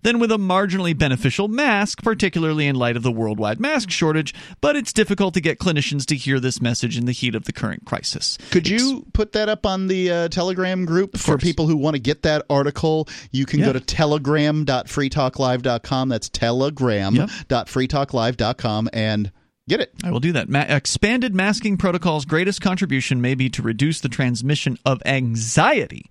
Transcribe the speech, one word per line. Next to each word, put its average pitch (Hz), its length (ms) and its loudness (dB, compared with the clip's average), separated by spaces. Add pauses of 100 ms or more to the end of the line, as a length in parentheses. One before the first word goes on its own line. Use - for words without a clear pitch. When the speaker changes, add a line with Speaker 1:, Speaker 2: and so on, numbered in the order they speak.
Speaker 1:
than 240 160 2
with 233 120 2
a 226 60 2
marginally 185 600 0
beneficial 139 500 0
mask, 214 560 0
particularly 160 640 0
in 139 80 2
light 120 220 0
of 113 60 -4
the 127 80 2
worldwide 107 480 -2
mask 247 320 -2
shortage, 156 420 0 (280)
but 294 140 2
it's 277 180 -4
difficult 202 420 2
to 185 60 0
get 151 180 0
clinicians 147 480 0
to 156 80 0
hear 135 240 0
this 123 220 -4
message 120 360 -2
in 120 80 -2
the 123 60 0
heat 120 240 -2
of 107 100 -4
the - 80 -6
current - 320 -6
crisis." - 520 -6 (120)
Speaker 2:
Could 170 180 2
Speaker 1:
Ex- 214 140 0
Speaker 2:
you 262 320 -2
put 208 200 0
that 214 160 0
up 214 160 -2
on 190 220 0
the, 185 240 0
uh, 170 180 0
Telegram 185 560 -2
group 175 300 0
Speaker 1:
Of - 60 -6
Speaker 2:
for 160 120 2
Speaker 1:
course. 139 100 0
Speaker 2:
people 165 240 2
who 156 100 2
wanna 147 220 0
get 131 240 -2
that 151 260 2
article? 151 580 2 (240)
You 131 140 0
can 143 140 0
Speaker 1:
Yeah. 175 80 4
Speaker 2:
go 135 60 2
to 127 60 0
telegram 151 840 2
dot 131 240 0
free 139 220 0
talk 131 280 0
live 127 260 2
dot 123 200 0
com. 131 260 0
That's 117 180 -2
Speaker 1:
Yep. - 60 -14
Speaker 2:
telegram 123 960 2 (220)
dot 117 200 0
free 131 180 0
talk 139 260 -2
live 117 240 0
dot 117 200 -2
com, 110 360 -2
and 107 380 -2 (360)
get 175 140 2
it. - 120 -6 (100)
Speaker 1:
I 180 80 -2
will 123 100 0
do 165 100 0
that. 135 180 -2
Ma-, 139 120 2
expanded 208 760 0
masking 196 420 0
protocols' 175 480 0
greatest 175 360 0
contribution 143 600 0
may 127 140 2
be 127 140 0
to - 120 -6
reduce 120 380 0
the - 100 -4
transmission 127 760 0
of 131 200 2
anxiety 131 1040 2